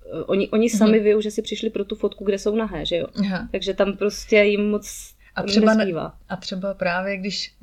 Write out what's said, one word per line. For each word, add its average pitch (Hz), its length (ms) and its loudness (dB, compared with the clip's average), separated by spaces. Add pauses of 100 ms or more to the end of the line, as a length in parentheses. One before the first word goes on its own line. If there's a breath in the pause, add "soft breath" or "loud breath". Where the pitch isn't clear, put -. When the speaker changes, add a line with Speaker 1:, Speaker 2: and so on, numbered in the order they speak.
(260)
Speaker 1:
oni, 196 220 2
oni 226 220 2
sami 214 260 6
Speaker 2:
Mhm. 220 80 4
Speaker 1:
vědí, 208 180 4
že 208 80 -4
si 214 120 -4
přišli 214 280 -4
pro 202 140 -4
tu 208 120 -8
fotku, 202 280 -4
kde 196 140 0
jsou 208 180 -2
nahé, 190 300 -4
že 175 100 -2
jo? 165 100 -2 (140)
Speaker 2:
Aha. 196 320 -2
Speaker 1:
Takže 190 220 -4
tam 196 220 -6
prostě 202 460 -2
jim 208 280 2
moc - 440 -8 (220 soft breath)
Speaker 2:
A 190 60 -6
třeba 208 300 4
ne-, 220 60 4
Speaker 1:
nezbývá. 165 340 -2 (160)
Speaker 2:
a 190 80 -8
třeba 190 380 -6
právě, 185 420 -2
když 190 460 -8